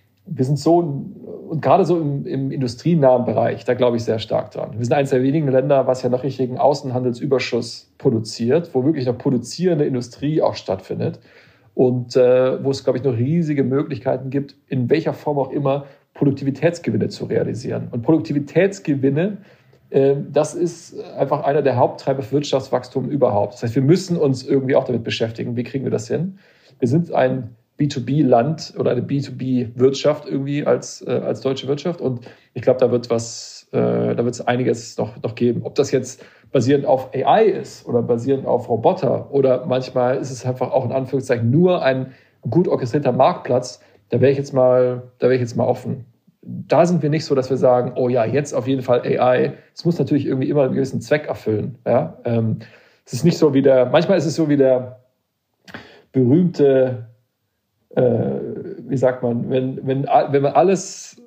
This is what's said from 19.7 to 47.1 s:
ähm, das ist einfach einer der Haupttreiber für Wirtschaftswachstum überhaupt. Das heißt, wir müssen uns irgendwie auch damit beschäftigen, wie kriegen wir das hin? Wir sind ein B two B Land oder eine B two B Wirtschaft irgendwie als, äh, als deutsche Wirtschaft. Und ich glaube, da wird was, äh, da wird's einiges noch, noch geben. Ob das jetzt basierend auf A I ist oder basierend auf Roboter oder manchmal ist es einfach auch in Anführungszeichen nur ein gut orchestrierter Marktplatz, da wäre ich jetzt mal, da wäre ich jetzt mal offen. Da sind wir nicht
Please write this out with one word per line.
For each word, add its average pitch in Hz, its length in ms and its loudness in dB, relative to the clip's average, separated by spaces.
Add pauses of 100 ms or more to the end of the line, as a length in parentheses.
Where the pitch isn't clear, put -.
ähm, 139 420 2
das 151 220 0
ist - 480 -6 (160)
einfach 143 260 0
einer 143 180 2
der 127 160 2
Haupttreiber 139 440 0
für 120 120 -8
Wirtschaftswachstum 135 760 -2
überhaupt. 104 460 0
Das - 80 -12
heißt, 113 120 -2
wir 139 60 2
müssen 170 360 2
uns 135 260 0
irgendwie 135 320 0
auch 131 80 4
damit 117 200 -2
beschäftigen, 117 520 -4
wie 120 80 -4
kriegen 127 220 -6
wir 120 60 -2
das 117 160 -4
hin? 156 300 -4 (420)
Wir 127 80 0
sind 165 260 0
ein 131 420 0 (220)
B 147 100 0
two 139 140 -4
B 135 200 0
Land 127 560 2
oder 123 140 0
eine 123 100 -2
B 139 200 -2
two - 100 -8
B 127 440 -2
Wirtschaft 135 520 2
irgendwie 143 380 -4
als, 127 420 -2
äh, 127 40 -4
als 123 300 -4
deutsche 135 260 -4
Wirtschaft. 147 340 -4
Und 127 260 -4 (260)
ich 120 80 -10
glaube, 127 180 4
da 120 120 4
wird 120 180 -2
was, - 600 -6
äh, - 60 -2 (360)
da 120 100 -2
wird's 120 180 -4
einiges 123 560 -2
noch, - 260 -6
noch 113 100 -6
geben. 117 300 0
Ob - 120 -10
das 135 160 0
jetzt - 320 -4 (280)
basierend 135 340 2
auf 127 300 0
A 151 240 4
I 226 60 6
ist - 420 -4
oder 120 140 0
basierend 123 440 0
auf 120 240 0
Roboter 120 640 0
oder 131 340 2
manchmal 127 520 0
ist 139 120 -6
es 127 160 -10
einfach 127 260 -4
auch 120 140 2
in 117 60 -4
Anführungszeichen 127 580 -2
nur 175 320 4
ein 131 300 0 (300)
gut 170 260 2
orchestrierter 139 460 0
Marktplatz, 135 640 0 (300)
da 120 100 0
wäre 131 120 6
ich 135 60 2
jetzt 139 160 -6
mal, 127 500 2 (160)
da 123 80 2
wäre 127 80 4
ich 120 60 0
jetzt 117 140 -4
mal 120 100 0
offen. 120 400 -4 (380)
Da 135 420 2
sind 175 160 2
wir 151 80 0
nicht 151 140 -2